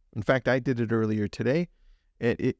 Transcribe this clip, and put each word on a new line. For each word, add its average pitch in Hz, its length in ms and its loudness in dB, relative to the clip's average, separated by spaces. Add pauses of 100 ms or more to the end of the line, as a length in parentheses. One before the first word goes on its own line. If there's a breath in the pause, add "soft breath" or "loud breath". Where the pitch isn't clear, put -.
(140)
In 110 80 -6
fact, 131 240 2
I 127 140 2
did 123 180 -2
it 113 140 -2
earlier 107 340 0
today. 131 420 -2 (500)
It, 120 220 -2
it 127 200 0